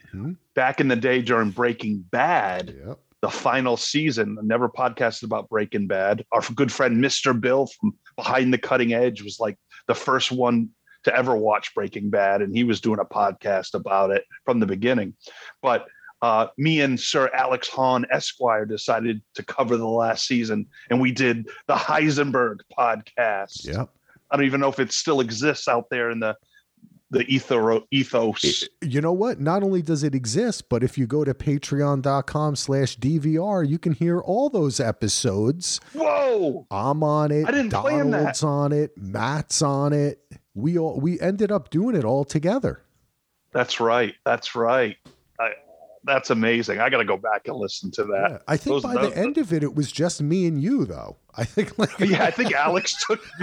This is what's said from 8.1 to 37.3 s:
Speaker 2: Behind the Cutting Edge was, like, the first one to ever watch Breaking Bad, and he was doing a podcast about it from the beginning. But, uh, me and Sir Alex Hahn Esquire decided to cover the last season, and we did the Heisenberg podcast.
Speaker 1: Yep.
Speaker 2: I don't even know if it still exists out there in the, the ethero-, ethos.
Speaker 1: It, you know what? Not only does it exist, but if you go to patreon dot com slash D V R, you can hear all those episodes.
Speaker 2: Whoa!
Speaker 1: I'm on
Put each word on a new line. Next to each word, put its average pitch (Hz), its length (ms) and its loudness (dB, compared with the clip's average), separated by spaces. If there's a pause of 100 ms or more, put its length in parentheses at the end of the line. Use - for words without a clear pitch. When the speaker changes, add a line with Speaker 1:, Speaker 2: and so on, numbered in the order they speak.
Speaker 2:
Behind 127 360 2
the 123 60 2
Cutting 123 340 0
Edge 117 300 0
was, 101 160 -14
like, 104 200 -2 (300)
the 117 60 2
first 131 380 0
one 120 380 2 (340)
to - 100 2
ever 123 220 2
watch 107 380 0
Breaking 101 360 -4
Bad, 101 320 2
and 98 140 -2
he 120 80 2
was 113 160 0
doing 110 200 0
a 95 40 0
podcast 101 680 -2
about 98 360 2
it 98 140 2 (200)
from 123 140 2
the 107 80 2
beginning. 101 480 0 (480)
But, 123 240 0 (360)
uh, 113 240 4 (100)
me 151 240 2
and 131 180 2
Sir 135 360 0
Alex 131 340 0
Hahn 127 440 2
Esquire 113 520 0
decided 110 560 -2 (140)
to - 80 -12
cover 120 340 -2
the 113 100 -2
last 113 400 -2
season, 110 400 -2 (240)
and 123 100 2
we 127 100 2
did 117 380 0 (180)
the 143 80 2
Heisenberg 139 840 0 (180)
podcast. 110 880 -2
Speaker 1:
Yep. 95 240 -4 (400)
Speaker 2:
I 143 60 0
don't 143 100 4
even 139 140 0
know 139 100 2
if 131 80 -8
it 127 120 0
still 143 300 0
exists 123 480 -2
out 120 220 -2
there 120 200 -2
in 113 100 -6
the, 110 140 -2 (760)
the 127 160 0
ethero-, 113 640 2
ethos. 120 520 0
Speaker 1:
It, - 260 -2 (120)
you 143 220 -2
know 165 100 0
what? 202 260 -2
Not 165 240 0
only 190 200 0
does 151 200 -2
it 143 120 0
exist, 135 560 -2
but 117 120 2
if 127 140 -2
you 131 100 0
go 143 180 0
to 135 100 0
patreon 143 680 -2
dot 139 260 0
com 151 300 -2
slash 135 400 0
D 156 220 0
V 156 180 0
R, 190 260 0
you 151 160 0
can 165 140 -2
hear 170 260 0
all 226 300 0
those 151 320 0
episodes. 113 960 0 (140)
Speaker 2:
Whoa! 269 800 0
Speaker 1:
I'm 135 340 0
on 151 260 2